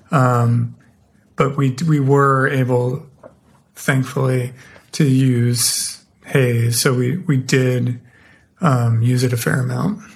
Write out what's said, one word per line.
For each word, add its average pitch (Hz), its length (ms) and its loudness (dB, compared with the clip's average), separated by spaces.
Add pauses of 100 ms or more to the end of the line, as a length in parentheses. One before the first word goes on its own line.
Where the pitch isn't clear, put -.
(120)
Um, 120 640 2 (600)
but 139 200 0
we, 135 200 0 (120)
we 151 120 2
were 139 480 2
able, 127 600 -2 (680)
thankfully, 131 800 -2 (400)
to 160 120 0
use 123 1000 0 (220)
haze. 117 560 0
So 135 120 0
we, 123 240 -2
we 147 200 -2
did, 127 640 0 (600)
um, 120 400 2
use 123 220 2
it 127 100 0
a 117 40 -2
fair - 220 -2
amount. 123 400 -4 (160)